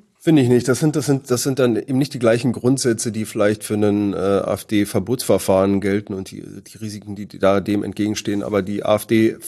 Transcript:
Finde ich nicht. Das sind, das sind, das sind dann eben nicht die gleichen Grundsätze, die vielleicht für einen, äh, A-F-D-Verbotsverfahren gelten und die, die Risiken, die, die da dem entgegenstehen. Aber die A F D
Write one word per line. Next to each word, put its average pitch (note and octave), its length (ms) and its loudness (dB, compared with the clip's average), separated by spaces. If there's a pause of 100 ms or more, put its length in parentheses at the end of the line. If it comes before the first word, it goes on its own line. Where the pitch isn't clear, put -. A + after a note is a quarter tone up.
(180)
Finde D#3+ 220 4
ich B2 80 4
nicht. A#2+ 200 4
Das B2 100 2
sind, D#3 180 0
das D3 80 -2
sind, C3+ 260 0
das B2 120 0
sind C3+ 160 -2
dann A#2+ 180 2
eben B2+ 220 -2
nicht C#3+ 160 -2
die B2+ 40 -8
gleichen A#2 340 2
Grundsätze, B2 600 0
die G#2+ 140 -6
vielleicht G#2+ 360 0
für - 120 -4
einen, G#2 400 2
äh, - 20 -4
A-F-D-Verbotsverfahren G2 1700 0
gelten G2+ 320 -4
und F#2+ 160 -10
die, G2 120 -16 (200)
die - 160 -20
Risiken, G#2 360 -12
die, G2+ 120 -14
die - 120 -18
da G2 220 4
dem G2+ 220 -2
entgegenstehen. G2+ 600 -4
Aber G#2 200 -2
die G2+ 220 -6
A G#2+ 100 4
F G#2 100 -2
D A2 320 2 (120)